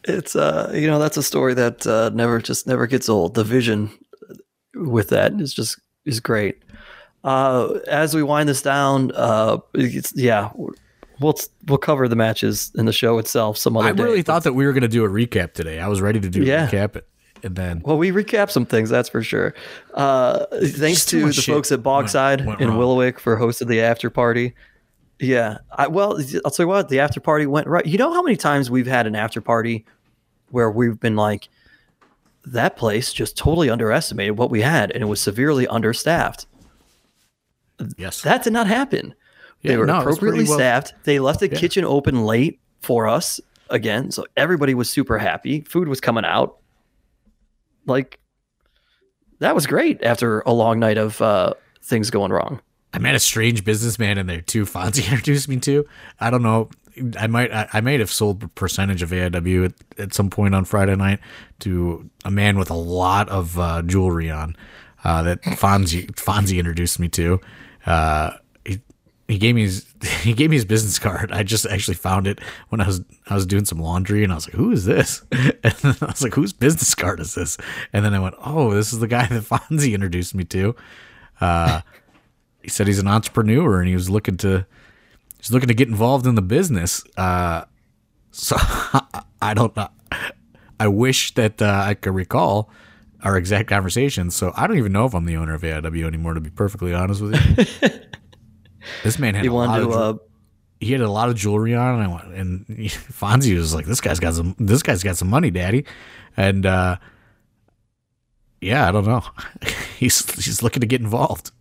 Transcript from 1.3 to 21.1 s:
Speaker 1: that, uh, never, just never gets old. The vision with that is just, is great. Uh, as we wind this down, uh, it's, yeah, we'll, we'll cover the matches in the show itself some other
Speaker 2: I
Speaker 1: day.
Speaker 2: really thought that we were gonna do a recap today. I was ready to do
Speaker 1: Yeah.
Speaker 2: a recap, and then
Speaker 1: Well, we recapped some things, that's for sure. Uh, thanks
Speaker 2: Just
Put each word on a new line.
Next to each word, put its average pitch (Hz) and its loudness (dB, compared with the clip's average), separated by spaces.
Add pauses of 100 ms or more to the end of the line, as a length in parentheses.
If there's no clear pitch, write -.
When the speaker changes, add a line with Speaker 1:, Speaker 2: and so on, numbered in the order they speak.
Speaker 1:
that, 120 0
uh, 113 2
never, 117 0
just - -6
never 123 0
gets 123 0
old. 104 2
The 113 2
vision 110 0 (840)
with 123 -2
that 113 0
is 139 -4
just, - -6 (280)
is 120 -4
great. 104 -2 (600)
Uh, 131 0
as 151 0
we 160 2
wind 147 0
this 135 -2
down, 139 2
uh, 110 2 (160)
it's, 131 -2
yeah, 117 2 (680)
we'll, 147 4 (320)
we'll 139 2
cover 135 2
the 117 2
matches 110 0
in 110 2
the 110 2
show 117 2
itself 113 -2
some 117 0
other 113 2
Speaker 2:
I - 2
Speaker 1:
day. 196 0
Speaker 2:
really 226 2
thought 165 0
that 143 2
we 135 2
were 139 4
gonna 127 2
do 113 2
a 107 2
recap 101 0
today. 80 -8
I 85 -6
was 101 -2
ready 104 2
to 98 -2
do 90 0
Speaker 1:
Yeah. 143 2
Speaker 2:
a 117 -2
recap, 104 -2 (400)
and 92 -8
then 87 -6
Speaker 1:
Well, 151 2
we 175 2
recapped 202 0
some 123 0
things, 110 0
that's 123 0
for 117 -2
sure. 98 -2 (380)
Uh, 131 2
thanks 151 0
Speaker 2:
Just - 0